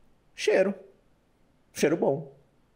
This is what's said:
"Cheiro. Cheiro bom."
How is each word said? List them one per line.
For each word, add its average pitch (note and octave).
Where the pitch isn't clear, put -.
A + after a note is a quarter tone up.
"Cheiro. G3+
Cheiro D#3
bom." F3